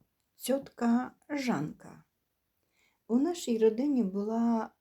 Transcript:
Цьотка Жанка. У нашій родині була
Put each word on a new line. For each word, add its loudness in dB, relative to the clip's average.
Цьотка -2
Жанка. -4
У 2
нашій 0
родині 4
була 0